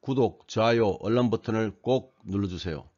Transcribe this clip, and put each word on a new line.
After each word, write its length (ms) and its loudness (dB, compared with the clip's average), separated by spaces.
구독, 480 -2
좋아요, 520 2
알람 280 2
버튼을 520 -2
꼭 440 -2
눌러주세요. 720 -4